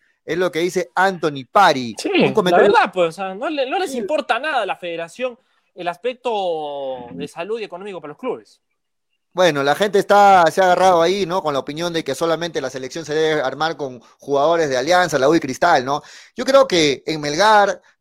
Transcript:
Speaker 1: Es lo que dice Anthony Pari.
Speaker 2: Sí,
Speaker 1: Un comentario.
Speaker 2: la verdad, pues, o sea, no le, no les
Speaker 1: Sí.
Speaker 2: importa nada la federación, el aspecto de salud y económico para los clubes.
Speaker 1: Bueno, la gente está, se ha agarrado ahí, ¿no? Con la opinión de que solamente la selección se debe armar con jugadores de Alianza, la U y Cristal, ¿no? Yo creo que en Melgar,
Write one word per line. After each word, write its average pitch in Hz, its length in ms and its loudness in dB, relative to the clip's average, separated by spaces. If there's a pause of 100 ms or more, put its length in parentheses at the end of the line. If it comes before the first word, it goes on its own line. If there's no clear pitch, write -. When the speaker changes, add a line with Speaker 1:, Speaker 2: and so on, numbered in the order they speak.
(240)
Speaker 1:
Es 151 120 -6
lo 180 160 -2
que 156 60 -6
dice 175 360 -4
Anthony 170 560 -2
Pari. 131 480 2
Speaker 2:
Sí, 311 200 -6
Speaker 1:
Un 156 160 2
comentario. 185 340 4
Speaker 2:
la 415 120 4
verdad, 247 120 0
pues, 175 160 0
o 165 40 -6
sea, 190 220 -10
no 226 140 -8
le, 277 220 -4
no 370 80 -4
les 370 140 -6
Speaker 1:
Sí. 262 40 -8
Speaker 2:
importa 240 420 -4
nada 262 280 -4
la 175 100 -6
federación, 175 600 -10 (360)
el 175 140 -8
aspecto 160 1200 -6
de 139 160 -10
salud 196 300 -10
y 214 60 -10
económico 180 340 -14
para 147 140 -14
los 151 60 -20
clubes. 151 420 -10 (720)
Speaker 1:
Bueno, 165 300 2
la 143 120 2
gente 196 240 0
está, 196 520 6
se 190 100 -2
ha 185 40 4
agarrado 180 360 4
ahí, 185 240 0
¿no? 175 180 -4
Con 147 120 -4
la 131 60 0
opinión 165 340 -8
de 160 100 -4
que 135 100 -4
solamente 165 460 -4
la 135 80 -6
selección 135 380 -10
se 147 80 -6
debe 156 260 0
armar 139 380 -4
con 127 220 -10 (180)
jugadores 151 500 2
de 131 80 -2
Alianza, 156 420 2
la 135 120 4
U 165 40 4
y 160 60 2
Cristal, 147 420 2
¿no? 139 200 -4 (340)
Yo 247 80 -6
creo 269 240 4
que 156 380 2
en 156 160 -4
Melgar, 196 580 2 (200)